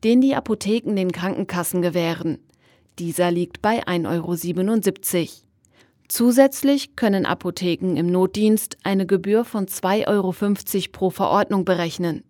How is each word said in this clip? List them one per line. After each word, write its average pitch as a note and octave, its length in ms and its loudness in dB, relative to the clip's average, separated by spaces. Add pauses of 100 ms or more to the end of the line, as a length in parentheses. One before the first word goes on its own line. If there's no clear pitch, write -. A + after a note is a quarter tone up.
den A#3 180 6
die C4+ 140 4
Apotheken A3 600 -2
den F#3 160 0
Krankenkassen F3+ 680 -4
gewähren. E3+ 580 -2 (600)
Dieser F3 320 0
liegt F3 320 -4
bei A3+ 240 0
ein F3 200 -2
Euro E3+ 280 -2
siebenundsiebzig. F#3 1080 -2 (640)
Zusätzlich C4+ 880 2
können G3 280 2
Apotheken F3+ 720 -2
im E3+ 120 0
Notdienst G#3 760 2
eine F#3+ 240 0
Gebühr G3 400 2
von G3 220 -4
zwei G3 400 -2
Euro F#3+ 240 0
fünfzig G3+ 600 -2
pro F#3+ 160 -2
Verordnung G3 560 0
berechnen. E3+ 640 -2